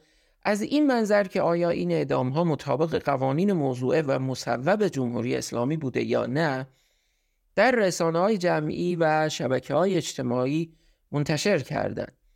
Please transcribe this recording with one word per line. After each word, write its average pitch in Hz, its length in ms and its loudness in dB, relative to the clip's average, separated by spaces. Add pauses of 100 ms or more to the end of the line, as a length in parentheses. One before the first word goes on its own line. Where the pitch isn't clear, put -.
(440)
از 208 180 0
این 294 260 2
منظر 214 360 2
که 190 180 -2
آیا 170 280 2
این 175 220 0
اعدام‌ها 139 520 0
مطابق 156 600 0
قوانین 143 500 0
موضوعه 131 480 0
و 135 180 0
مصوب 131 680 -2
جمهوری 123 480 -2
اسلامی 131 420 -2
بوده 123 260 -2
یا 117 220 0
نه، 131 420 -2 (880)
در 220 160 6
رسانه‌های 185 680 2
جمعی 170 580 0
و 156 340 2
شبکه‌های 147 680 0
اجتماعی 139 760 -2 (380)
منتشر 151 480 0
کردن. 107 480 -4 (280)